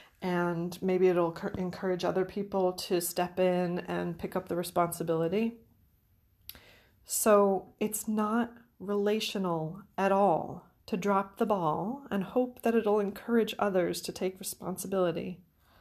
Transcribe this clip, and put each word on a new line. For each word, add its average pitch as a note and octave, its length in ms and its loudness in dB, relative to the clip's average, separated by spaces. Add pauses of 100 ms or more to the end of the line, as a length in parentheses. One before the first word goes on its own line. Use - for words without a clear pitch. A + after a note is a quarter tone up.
(220)
and F3 580 -2
maybe F#3 280 4
it'll E3+ 240 4
cur-, F3+ 260 -8
encourage F#3 440 -4
other F3 220 0
people F#3+ 480 -2
to F3+ 300 -2
step F3 360 -4
in F3+ 420 2
and F3 380 -4
pick - 160 -8
up F#3 140 -4
the E3+ 80 -4
responsibility. E3+ 1000 0 (1500)
So G3+ 720 4
it's G#3+ 300 -4
not G#3+ 480 0 (240)
relational G3 1000 -2 (160)
at F#3+ 140 2
all G3 560 2 (180)
to - 120 -4
drop G3 420 0
the A#3 80 0
ball G3 640 0
and G3 140 -2
hope B3+ 380 0
that A3+ 120 2
it'll G#3+ 240 4
encourage G#3+ 600 0
others F3+ 440 0
to F#3 100 -6
take F#3+ 260 -4
responsibility. F3+ 1000 -4 (400)